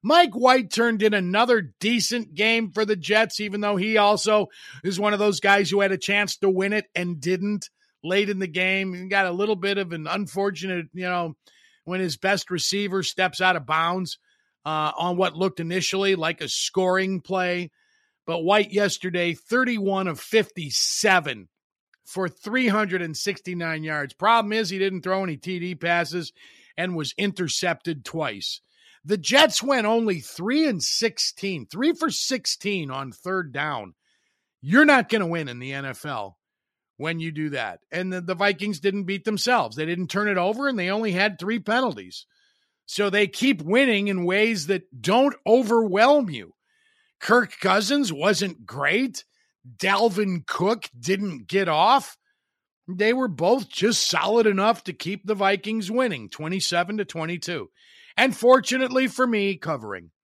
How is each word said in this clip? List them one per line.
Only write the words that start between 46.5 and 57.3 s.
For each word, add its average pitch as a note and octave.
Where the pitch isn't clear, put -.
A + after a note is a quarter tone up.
Kirk -
Cousins G3+
wasn't E3+
great. D#3+
Dalvin G3
Cook G#3
didn't D#3+
get F#3
off. F#3+
They G3+
were B3+
both F#3+
just -
solid G#3+
enough G#3
to F3+
keep F#3+
the G#3+
Vikings G3+
winning, G#3+
twenty-seven F3
to G3+
twenty-two. E3